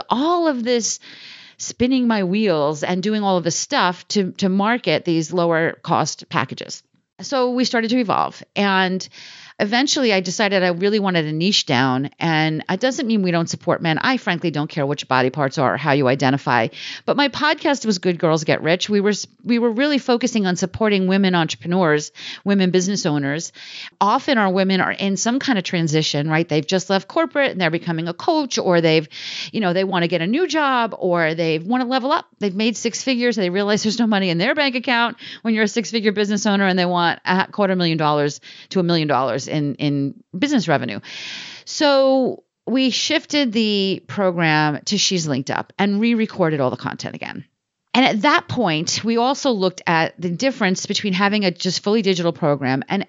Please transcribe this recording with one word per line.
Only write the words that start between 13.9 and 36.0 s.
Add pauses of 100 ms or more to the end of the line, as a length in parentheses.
I
frankly
don't
care
what
your
body
parts
are
or
how
you
identify. (360)
But
my
podcast
was
Good
Girls
Get
Rich.
We
were
s-, (160)
we
were
really
focusing
on
supporting
women
entrepreneurs, (320)
women
business
owners. (480)
Often
our
women
are
in
some
kind
of
transition,
right?
They've
just
left
corporate
and
they're
becoming
a
coach,
or
they've, (440)
you
know,
they
wanna
get
a
new
job,
or
they
wanna
level
up. (140)
They've
made
six
figures
and
they
realize
there's
no
money
in
their
bank
account (260)
when
you're
a
six-figure